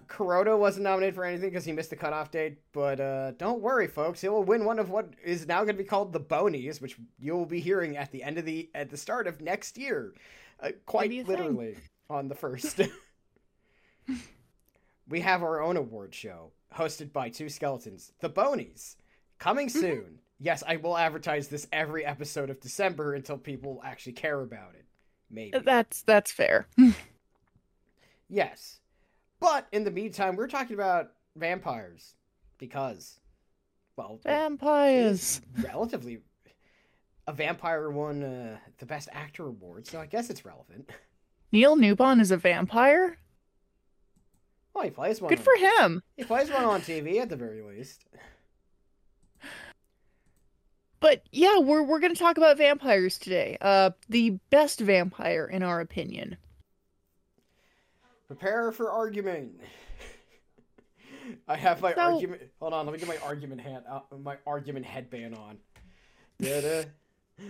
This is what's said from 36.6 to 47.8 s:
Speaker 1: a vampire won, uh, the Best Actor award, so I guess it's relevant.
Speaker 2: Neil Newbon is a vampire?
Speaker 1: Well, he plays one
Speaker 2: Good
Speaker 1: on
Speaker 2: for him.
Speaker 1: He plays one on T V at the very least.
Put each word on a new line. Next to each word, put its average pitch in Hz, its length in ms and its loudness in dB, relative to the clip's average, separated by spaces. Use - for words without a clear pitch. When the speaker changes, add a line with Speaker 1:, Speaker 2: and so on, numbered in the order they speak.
Speaker 1:
a 156 60 -8
vampire 156 580 -4
won, 147 320 -4
uh, 123 360 -10
the - 80 -20
Best 147 280 -12
Actor 147 340 -14
award, 95 400 -16
so 165 120 -14
I 160 60 -12
guess 226 240 -6
it's - 160 -14
relevant. - 460 -20
Speaker 2:
Neil 254 220 8
Newbon 247 460 6
is 196 100 4
a 190 60 6
vampire? 233 800 4
Speaker 1:
Well, 381 100 -4
he 175 60 -4
plays 202 320 -4
one 170 80 -2
Speaker 2:
Good - 80 4
Speaker 1:
on - 60 -12
Speaker 2:
for 523 120 8
him. 359 460 4
Speaker 1:
He 254 60 -12
plays 269 260 0
one 262 140 0
on 202 180 2
T 160 180 -6
V 165 180 -2
at 240 120 -2
the 156 60 -6
very 110 260 -10
least. 104 420 -18